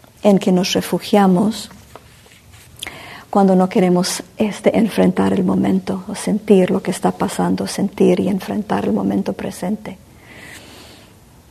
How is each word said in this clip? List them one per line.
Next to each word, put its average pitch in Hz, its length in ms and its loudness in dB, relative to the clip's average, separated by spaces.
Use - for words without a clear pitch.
en 202 160 6
que 190 140 0
nos 180 200 2
refugiamos 190 1000 0
cuando 196 240 4
no 185 140 4
queremos, 180 540 0
este, - 400 0
enfrentar 190 560 0
el 190 100 0
momento 190 640 -2
o 214 60 -8
sentir 190 560 2
lo 190 120 -2
que 185 100 -6
está 185 200 -2
pasando, 185 540 -4
sentir 190 540 0
y 190 80 0
enfrentar 202 580 -4
el 202 80 0
momento 196 400 -2
presente. 196 640 -8